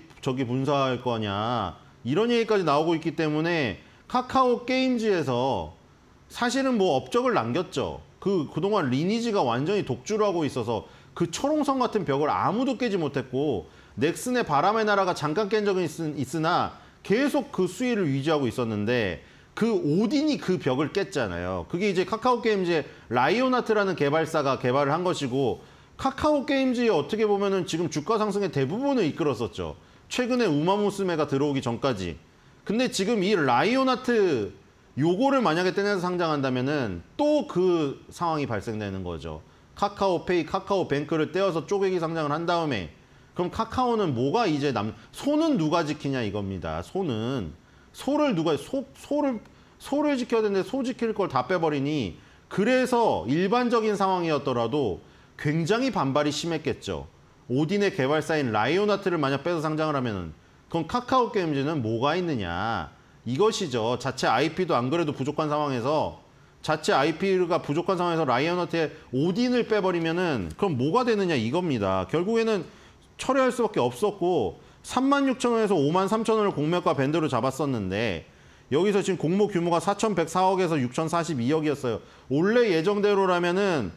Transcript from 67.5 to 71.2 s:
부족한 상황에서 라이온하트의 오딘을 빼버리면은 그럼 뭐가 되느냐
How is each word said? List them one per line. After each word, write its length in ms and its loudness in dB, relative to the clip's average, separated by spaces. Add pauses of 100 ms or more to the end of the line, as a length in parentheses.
부족한 360 -2
상황에서 260 0
라이온하트의 680 0 (200)
오딘을 540 0
빼버리면은 920 0
그럼 220 0
뭐가 260 2
되느냐 300 2